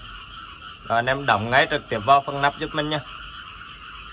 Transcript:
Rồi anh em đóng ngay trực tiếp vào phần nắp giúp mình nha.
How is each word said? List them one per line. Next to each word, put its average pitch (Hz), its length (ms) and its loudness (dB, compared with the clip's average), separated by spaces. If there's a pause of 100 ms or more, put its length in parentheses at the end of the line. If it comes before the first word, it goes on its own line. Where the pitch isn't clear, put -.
(880)
Rồi 113 80 2
anh 117 100 4
em 139 200 0
đóng 110 240 2
ngay 139 220 6
trực 147 180 -2
tiếp 113 160 0
vào 139 200 8
phần 139 160 -4
nắp 143 180 2
giúp 151 140 -4
mình 151 160 0
nha. 151 100 0 (1120)